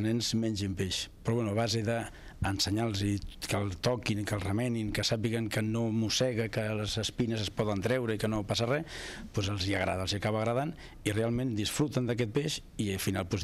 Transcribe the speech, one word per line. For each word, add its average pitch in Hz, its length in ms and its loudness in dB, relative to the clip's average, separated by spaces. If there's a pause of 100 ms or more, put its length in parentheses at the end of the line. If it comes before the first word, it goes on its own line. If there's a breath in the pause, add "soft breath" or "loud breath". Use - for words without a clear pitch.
nens 113 320 2
mengin 104 400 0
peix. 92 320 -2 (160)
Però, 113 140 2
bueno, 110 120 0
a 101 60 2
base 113 260 2
d'ensenyar-los 104 1160 0 (480)
que 117 80 2
el 101 160 0 (100)
toquin, 113 400 0
que 104 140 -2
el 98 80 -4
remenin, 110 500 0
que 104 80 0
sàpiguen 113 480 0
que 110 140 0
no 113 260 2
mossega, 113 600 2
que 113 100 0 (140)
les 104 240 -2
espines 110 400 0
es 95 100 -2
poden 104 320 0
treure 117 320 2
i 101 60 -4
que 107 100 2
no 107 160 0
passa 113 220 2
res, 151 160 2 (480 loud breath)
doncs 98 180 0
els 95 160 -2
hi 101 80 2
agrada, 92 300 0
els 98 80 -2
hi 101 80 -2
acaba 110 220 2
agradant 127 320 0 (280 loud breath)
i 107 80 0
realment 117 460 2
disfruten 123 500 0
d'aquest 117 300 0
peix 147 240 0 (160)
i 101 160 0
al 92 100 -2
final, 95 240 0
doncs, 92 160 0